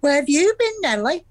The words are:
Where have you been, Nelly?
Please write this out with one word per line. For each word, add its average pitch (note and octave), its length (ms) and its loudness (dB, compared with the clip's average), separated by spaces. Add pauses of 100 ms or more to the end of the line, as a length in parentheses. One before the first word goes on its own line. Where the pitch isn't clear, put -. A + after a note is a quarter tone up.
Where C#4+ 160 2
have C#4+ 120 0
you E4 300 2
been, A4 220 -2
Nelly? C#4 500 -4